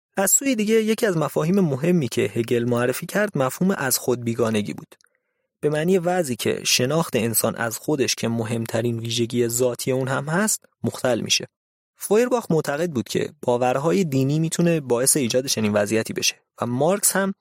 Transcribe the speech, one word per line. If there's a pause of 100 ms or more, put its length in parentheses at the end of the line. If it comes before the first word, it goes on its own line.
(200)
از
سوی
دیگه،
یکی
از
مفاهیم
مهمی
که
هگل
معرفی
کرد،
مفهوم
از
خود
بیگانگی
بود. (640)
به
معنی
وضعی
که
شناخت
انسان
از
خودش
که
مهمترین
ویژگی
ذاتی
اون
هم
هست، (180)
مختل
می‌شه. (480)
فویرباخ
معتقد
بود
که
باورهای
دینی
می‌تونه
باعث
ایجاد
چنین
وضعیتی
بشه (260)
و
مارکس
هم